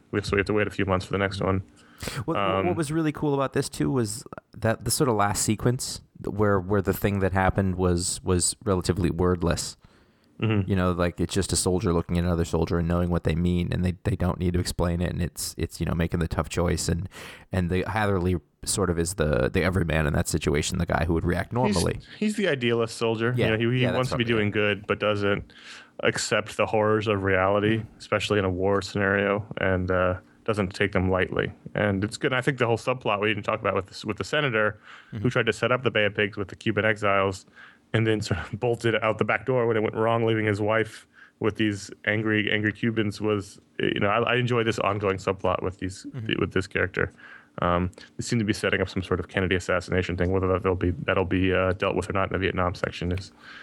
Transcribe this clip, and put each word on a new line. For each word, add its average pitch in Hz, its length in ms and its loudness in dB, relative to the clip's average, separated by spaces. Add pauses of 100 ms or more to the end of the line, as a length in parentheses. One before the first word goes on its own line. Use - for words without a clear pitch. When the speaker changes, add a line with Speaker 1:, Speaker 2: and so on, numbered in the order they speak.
(100)
Speaker 1:
we, 101 120 -2
so - 100 -8
we 101 60 2
have 95 80 0
to 107 60 0
wait 104 140 2
a 95 40 -6
few 98 160 -2
months 92 200 0
for - 60 -8
the 98 60 0
next 98 220 -2
one. 95 220 0 (640)
Speaker 2:
What, 165 120 -4
Speaker 1:
Um, 190 300 0
Speaker 2:
what 175 100 0
was 151 140 -4
really 156 220 0
cool 147 220 -2
about 135 180 -2
this 139 160 -2
too 147 220 -2
was 117 340 -2 (320)
that 110 280 0
the 117 60 -4
sort 135 180 2
of 113 80 4
last 101 260 2
sequence - 580 0 (240)
where, 101 340 2
where 95 240 2
the 95 120 2
thing 101 260 0
that 92 120 2
happened 95 440 2
was, 90 480 0
was 90 400 2
relatively 90 460 2
wordless. 85 640 0 (640)
Speaker 1:
Mm-hmm. 104 260 2
Speaker 2:
You 101 60 2
know, 92 160 4
like, 87 300 0
it's 85 120 0
just 95 200 0
a 87 40 2
soldier 90 360 2
looking 85 260 0
at 85 60 2
another 85 200 2
soldier 85 360 0
and 82 80 0
knowing 87 200 2
what 87 140 0
they 80 140 2
mean, 87 360 2
and 87 120 0
they, 92 180 0
they 95 140 0
don't 87 240 -2
need 90 140 0
to 90 40 0
explain 87 420 0
it, 87 120 -2
and 85 100 -4
it's, - 340 -6
it's, - 220 -4
you 82 80 -2
know, 71 80 0
making 85 240 0
the 80 80 0
tough 80 220 -4
choice, 85 400 0
and, 85 200 -2 (440)
and 90 180 0
the 92 160 0
Hatherley 92 520 2 (260)
sort 92 260 0
of 82 80 0
is 82 160 -2
the, 65 340 2
the 87 140 2
everyman 80 460 2
in 78 60 2
that 82 120 0
situation, 76 520 0
the 82 80 0
guy - 180 0
who 85 100 2
would 82 100 0
react 85 280 -2
Speaker 1:
He's, - 20 -8
Speaker 2:
normally. 123 460 0 (180)
Speaker 1:
he's 214 160 0
the 196 140 0
idealist 117 480 0
soldier. 113 400 0
Speaker 2:
Yeah. 113 100 2
Speaker 1:
You 110 60 2
know, 113 180 2
he, 127 60 2
he 127 60 2
Speaker 2:
Yeah, 123 100 2
that's - 40 0
Speaker 1:
wants 127 140 0
to - 60 0
be 120 80 0
Speaker 2:
probably 120 100 0
it. - 40 2
Speaker 1:
doing 104 120 2
good, 104 380 0
but 107 100 0
doesn't 101 540 0 (500)
accept 110 540 0
the 104 100 2
horrors 107 400 2
of 101 160 0
reality, 98 560 2
Speaker 2:
Mm-hmm. - 200 -10
Speaker 1:
especially 104 420 0
in 95 40 0
a 95 60 0
war 95 320 0
scenario, 101 640 0 (120)
and, 92 320 2
uh, 90 240 2 (300)
doesn't 101 300 -2
take 101 180 0
them 92 180 2
lightly. 92 400 0 (240)
And 101 300 0
it's - 140 -6
good. - 140 -4
And 127 40 0
I 123 60 0
think 139 160 -2
the 120 80 2
whole 113 100 2
subplot 123 420 -2
we 104 100 2
didn't 104 160 -2
talk 107 160 -2
about 101 140 0
with 95 120 -2
this, - 180 -16
with 107 140 -4
the 101 60 -6
senator 110 540 0 (340)
Speaker 2:
Mm-hmm. 107 100 -8
Speaker 1:
who 127 80 0
tried 117 160 0
to 110 60 4
set 117 180 -2
up 123 140 2
the 117 80 2
Bay 107 140 2
of 104 80 -2
Pigs 104 220 -2
with 101 120 -6
the - 80 -12
Cuban 104 280 0
exiles, 98 640 2 (480)
and 110 120 2
then 110 140 2
sort - 200 -4
of - 120 -12
<laughs> 104 80 -8
bolted 117 360 0
out 110 220 0
the - 60 0
back 110 220 0
door 127 200 2
when 117 100 2
it 107 60 2
went 110 120 -2
wrong, 113 320 2
leaving 110 180 2
his 104 160 0
wife 110 460 -2 (340)
with 110 160 0
these 104 340 -2 (160)
angry, 107 460 2
angry 107 200 2
Cubans 110 500 -2
was, 104 360 -2 (200)
you - 220 0
know, 104 80 2
I, 107 100 2 (140)
I 120 40 2
enjoy 120 280 0
this 113 160 0
ongoing 98 360 0
subplot 95 460 -2
with 92 160 -6
these, 95 360 -8
Speaker 2:
Mm-hmm. 110 260 -4
Speaker 1:
with 95 120 0
this 95 140 0
character. 92 460 -2 (500)
Um, 87 280 2 (280)
they - 40 -8
seem 120 180 -2
to 107 40 0
be 98 80 0
setting 95 300 0
up 95 80 0
some 92 120 -4
sort 90 180 -2
of - 80 -12
Kennedy 92 260 0
assassination 92 640 0
thing. 90 160 0
Whether 92 160 2
that 92 160 0
they'll 92 100 2
be, 90 160 0
that'll 95 340 0
be, 92 300 2
uh, 92 200 2
dealt 98 200 -2
with 90 160 -2
or - 20 -6
not 95 160 0
in - 40 -6
the 87 80 -2
Vietnam 90 340 0
section - 380 -4
is 92 180 -6 (320)